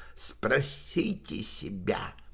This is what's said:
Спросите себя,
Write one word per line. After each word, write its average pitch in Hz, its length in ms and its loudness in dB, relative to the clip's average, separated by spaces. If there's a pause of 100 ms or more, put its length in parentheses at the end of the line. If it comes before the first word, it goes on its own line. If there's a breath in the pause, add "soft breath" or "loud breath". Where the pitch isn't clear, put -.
(160 loud breath)
Спросите - 1300 2
себя, - 720 -2 (200)